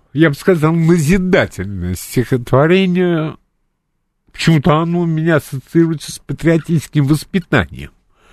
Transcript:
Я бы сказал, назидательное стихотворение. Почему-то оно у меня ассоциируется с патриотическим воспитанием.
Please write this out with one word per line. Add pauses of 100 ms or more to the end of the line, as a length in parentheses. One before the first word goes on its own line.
(140)
Я
бы
сказал,
назидательное
стихотворение. (960)
Почему-то
оно
у
меня
ассоциируется
с
патриотическим
воспитанием. (420)